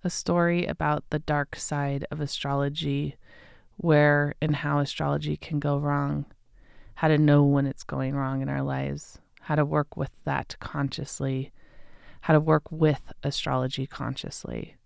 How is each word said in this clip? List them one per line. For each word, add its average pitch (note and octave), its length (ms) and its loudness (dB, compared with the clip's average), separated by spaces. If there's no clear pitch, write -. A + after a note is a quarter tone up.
a F3 80 -2
story F3 560 0
about D3+ 420 -2
the D#3 80 -2
dark D3 380 -2
side C#3+ 560 -4
of D#3 100 -6
astrology, C#3+ 920 -4
where D3 680 4
and D3+ 140 0
how D3 200 0
astrology D3 600 -2
can - 200 -6
go C#3+ 220 0
wrong, C#3+ 480 -2
how - 140 0
to D#3 100 6
know D3 240 8
when C#3 240 4
it's - 180 -6
going C3+ 300 -4
wrong C3+ 300 -2
in C#3 40 -4
our C#3 140 -2
lives, C#3 560 -6
how - 160 -4
to D3 100 4
work D3+ 320 -2
with C#3+ 140 -4
that C#3 340 -4
consciously, C3+ 920 -6
how - 140 4
to D3+ 40 8
work D#3 320 2
with D#3 400 2
astrology C3 640 -2
consciously - 880 -8